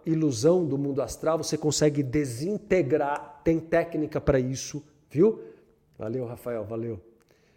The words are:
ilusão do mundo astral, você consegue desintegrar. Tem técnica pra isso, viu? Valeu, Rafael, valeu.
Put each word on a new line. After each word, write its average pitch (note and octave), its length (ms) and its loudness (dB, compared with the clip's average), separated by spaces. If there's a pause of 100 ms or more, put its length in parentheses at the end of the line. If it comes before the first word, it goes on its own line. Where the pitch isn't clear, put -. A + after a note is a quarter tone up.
ilusão D#3+ 580 2
do C3+ 140 -2
mundo C#3 240 -2
astral, D#3 340 -2
você D#3 220 -2
consegue D3 440 2
desintegrar. C#3+ 1400 0
Tem E3 160 4
técnica D#3+ 640 -2
pra C3+ 180 4
isso, C3 420 -6 (280)
viu? G#3 320 2 (560)
Valeu, A#2+ 260 -6
Rafael, A#2 400 -6
valeu. A2+ 340 -6 (580)